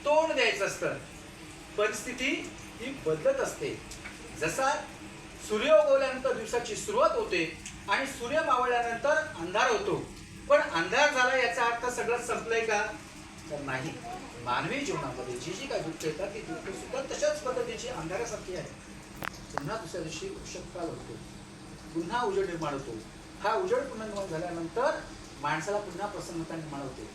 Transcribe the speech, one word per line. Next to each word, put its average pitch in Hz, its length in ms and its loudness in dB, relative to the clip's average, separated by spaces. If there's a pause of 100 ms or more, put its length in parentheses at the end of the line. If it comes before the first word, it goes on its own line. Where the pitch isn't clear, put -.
तोंड 311 280 6
द्यायचं 226 340 4
असतं." 175 280 0 (840)
परिस्थिती 254 720 0 (300)
ही 262 260 -6
बदलत 160 340 4
असते. - 420 -2 (580)
जसा 208 300 2 (800)
सूर्य 262 300 8
उगवल्यानंतर 262 540 6
दिवसाची - 440 -2
सुरुवात 311 340 4
होते 165 480 0 (300)
आणि 208 180 2
सूर्य 277 340 0
मावळल्यानंतर 247 760 4
अंधार 214 540 2
होतो, 196 340 2 (440)
पण 294 120 10
अंधार 269 520 4
झाला 254 240 6
याचा 240 280 4
अर्थ 233 220 2
सगळं - 400 0
संपलंय 226 400 2
का? 214 200 2 (640)
तर 147 100 -4
नाही. 139 320 -4 (500)
मानवी 135 380 0
जीवनामध्ये 151 580 -2
जी 170 140 -4
जी 247 140 -6
काही - 160 -2
दुःख 156 220 -6
येतात, - 300 -2
ती - 60 -6
दुःख - 340 -6
सुद्धा - 280 -4
तशाच 302 400 2
पद्धतीची 240 460 -2
अंधारासारखी 185 680 -4
आहे. 147 120 -6 (580)
पुन्हा 147 500 -6
दुसऱ्या 175 240 -6
दिवशी 160 280 -6
वृक्षकाल 170 600 -8
होतो, 123 240 -8 (840)
पुन्हा 165 280 0
उजेड 190 240 4
निर्माण 160 260 -2
होतो. 131 200 -4 (480)
हा 208 140 4
उजेड 214 240 4
पुन्हा 220 280 -4
निर्माण 202 200 -4
झाल्यानंतर 170 720 0 (400)
माणसाला 160 380 0
पुन्हा 185 280 -4
प्रसन्नता 165 500 -4
निर्माण 147 240 -6
होते. 131 340 -8